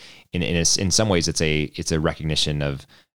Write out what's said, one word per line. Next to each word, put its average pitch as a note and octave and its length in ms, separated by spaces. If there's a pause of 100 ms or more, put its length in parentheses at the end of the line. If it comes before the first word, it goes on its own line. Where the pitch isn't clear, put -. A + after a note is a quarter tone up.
(320)
in, F#2 100
in E2 140
a E2+ 60
s-, - 160
in F#2 140
some A2 180
ways E2+ 180
it's D#2+ 140
a, D#2 220 (120)
it's - 160
a D#2+ 80
recognition D2+ 600
of, C#2+ 260 (280)